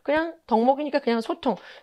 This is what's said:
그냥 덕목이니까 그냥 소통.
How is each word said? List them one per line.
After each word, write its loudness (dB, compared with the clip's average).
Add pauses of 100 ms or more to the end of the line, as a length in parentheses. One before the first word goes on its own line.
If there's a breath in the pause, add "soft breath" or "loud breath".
그냥 -2 (120)
덕목이니까 2
그냥 0
소통. -2 (280 loud breath)